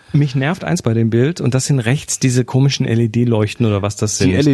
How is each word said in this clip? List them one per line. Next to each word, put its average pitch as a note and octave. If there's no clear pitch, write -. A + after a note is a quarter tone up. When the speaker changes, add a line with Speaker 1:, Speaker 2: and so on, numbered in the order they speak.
Speaker 1:
Mich C#3+
nervt C#3+
eins E3+
bei A#2
dem A2+
Bild B2
und B2
das C3
sind C#3+
rechts B2
diese B2+
komischen C3
L-E-D-Leuchten A#2
oder G#2
was G2+
das -
Speaker 2:
Die -
Speaker 1:
sind. F#2
Da -
ist D3